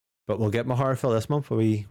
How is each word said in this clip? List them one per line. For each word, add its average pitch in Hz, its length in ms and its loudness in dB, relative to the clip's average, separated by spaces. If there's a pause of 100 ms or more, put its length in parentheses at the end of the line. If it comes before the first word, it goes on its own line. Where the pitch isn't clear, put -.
(260)
But 107 140 -2
we'll 110 100 2
get 117 160 -2
my 127 80 -2
horror 131 220 0
fill 131 140 0
this 110 200 0
month. 147 200 -2
We'll 113 100 0
be 107 300 0